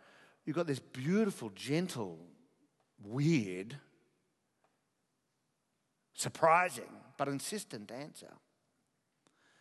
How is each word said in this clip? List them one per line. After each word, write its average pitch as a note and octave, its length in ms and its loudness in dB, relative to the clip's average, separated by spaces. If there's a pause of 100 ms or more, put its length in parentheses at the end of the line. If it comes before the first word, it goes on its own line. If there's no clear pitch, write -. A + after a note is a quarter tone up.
(440)
You've D3+ 140 -2
got E3+ 100 2
this C3+ 140 0
beautiful, E3+ 720 0
gentle, A#2 680 -2 (800)
weird, A2+ 800 2 (2250)
surprising, D#3+ 880 2 (160)
but C#3 120 0
insistent C3+ 600 -6
answer. - 480 -14 (1200)